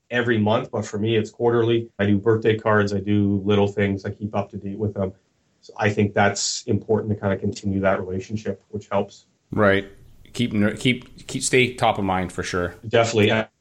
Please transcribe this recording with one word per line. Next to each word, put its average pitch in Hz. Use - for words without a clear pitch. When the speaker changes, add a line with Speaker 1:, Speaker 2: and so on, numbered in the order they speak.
Speaker 1:
every 117
month, 113
but 107
for -
me, 110
it's 110
quarterly. 117
I 101
do 101
birthday 110
cards. 104
I 98
do 101
little 101
things. 98
I 104
keep 104
up 101
to 98
date 98
with 104
them. 95
So -
I 107
think 104
that's -
important 107
to -
kinda 98
continue 101
that 95
relationship, 95
which 104
helps. -
Speaker 2:
Right. 101
Keep, 120
ner-, 104
keep, -
keep, 135
stay 127
top 110
of 101
mind 92
for -
sure. 87
Speaker 1:
Definitely. 113
Uh, 110